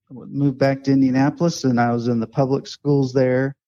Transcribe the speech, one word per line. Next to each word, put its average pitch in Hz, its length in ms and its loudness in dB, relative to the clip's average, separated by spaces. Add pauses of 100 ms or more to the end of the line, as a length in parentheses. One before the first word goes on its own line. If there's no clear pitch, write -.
(100)
moved 135 480 -4
back 135 260 0
to 139 80 2
Indianapolis, 139 720 2
and 123 160 2
I 120 120 2
was 120 160 -2
in 120 120 0
the 110 60 -4
public 135 400 -2
schools 139 460 -2
there. 131 420 0 (140)